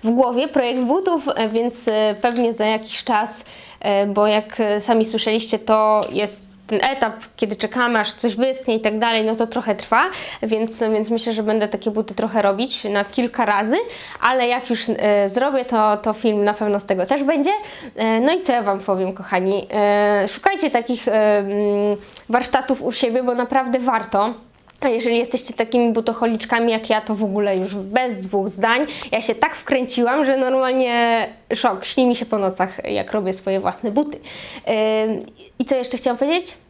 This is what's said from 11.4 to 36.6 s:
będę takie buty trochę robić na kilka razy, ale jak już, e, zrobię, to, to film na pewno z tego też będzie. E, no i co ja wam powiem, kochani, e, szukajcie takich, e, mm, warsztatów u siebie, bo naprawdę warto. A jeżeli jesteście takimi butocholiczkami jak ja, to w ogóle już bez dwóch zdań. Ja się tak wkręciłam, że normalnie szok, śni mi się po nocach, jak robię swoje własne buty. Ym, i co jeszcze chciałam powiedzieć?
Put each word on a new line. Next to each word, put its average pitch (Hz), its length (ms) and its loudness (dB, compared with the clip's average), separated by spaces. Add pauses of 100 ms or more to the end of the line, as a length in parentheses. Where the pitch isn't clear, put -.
będę 214 240 0
takie 214 240 -4
buty 214 240 -4
trochę 214 260 0
robić 202 420 0
na 202 220 0
kilka 240 400 -2
razy, 208 300 2 (460)
ale 254 260 2
jak 247 220 -2
już, 226 100 0 (100)
e, 208 400 2
zrobię, 254 360 0
to, 214 320 2
to 214 160 -2
film 214 300 0
na 208 100 2
pewno 208 260 -2
z 202 60 -12
tego 185 200 0
też 277 180 0
będzie. 294 280 2 (440)
E, 220 240 0
no 277 140 4
i 370 80 0
co 269 120 0
ja 240 80 2
wam 196 180 0
powiem, 190 340 -2
kochani, 190 580 -2
e, 208 580 2
szukajcie 381 420 0
takich, 240 360 -2
e, 214 300 4
mm, 202 600 0 (320)
warsztatów 254 520 0
u 247 100 -2
siebie, 247 320 0
bo 247 120 0
naprawdę 254 440 0
warto. 226 540 0 (480)
A 285 80 2
jeżeli 233 280 0
jesteście 233 360 -4
takimi 233 400 2
butocholiczkami 226 800 0
jak 220 180 -4
ja, 214 120 2
to 214 140 -4
w 208 80 -2
ogóle 202 340 0
już 185 180 -4
bez 214 440 -2
dwóch 190 300 -2
zdań. 226 360 0 (260)
Ja 226 100 0
się 226 140 -2
tak 311 200 0
wkręciłam, 254 680 0
że 262 120 2
normalnie 254 880 2 (280)
szok, 202 300 0
śni 254 200 2
mi 240 100 4
się 240 100 -6
po 226 120 -2
nocach, 190 540 -2
jak 196 200 -2
robię 190 220 -2
swoje 190 260 -2
własne 190 320 -4
buty. 294 280 -2 (880)
Ym, - 180 -4 (340)
i 254 60 0
co 277 100 0
jeszcze 254 220 -4
chciałam 240 200 0
powiedzieć? 330 400 -2 (120)